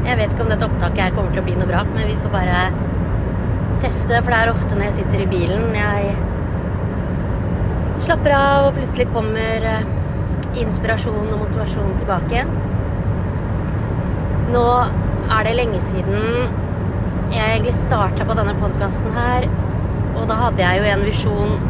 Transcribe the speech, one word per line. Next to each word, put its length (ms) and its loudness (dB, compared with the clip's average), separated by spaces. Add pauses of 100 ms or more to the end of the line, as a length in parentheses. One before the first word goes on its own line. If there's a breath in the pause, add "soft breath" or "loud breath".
Jeg 140 2
vet 160 2
ikke 100 0
om 80 2
dette 160 0
opptaket 380 0
her 100 0
kommer 160 0
til 80 0
å 60 -2
bli 100 0
noe 140 0
bra, 100 2 (140)
men 160 0
vi 100 0
får 140 -2
bare 240 2 (1200)
teste, 400 2
for 100 0
det 120 4
er 100 2
ofte 240 0
når 140 0
jeg 100 0
sitter 240 2
i 60 2
bilen, 440 0
jeg 380 0 (1900)
slapper 320 2
av, 320 4
og 80 0
plutselig 380 -2
kommer, 580 -2
eh, 160 -2 (720)
inspirasjon 720 -2
og 80 -2
motivasjon 640 -2
tilbake 340 0
igjen. 160 0 (2000)
Nå 140 4 (680)
er 160 2
det 80 0
lenge 240 0
siden 720 0 (840)
jeg 160 0
egentlig 260 2
startet 540 2
på 80 0
denne 240 2
podcasten 560 0
her, 300 2 (720)
og 100 -2
da 140 0
hadde 180 2
jeg 220 2
jo 80 2
en 160 2
visjon 480 0 (140)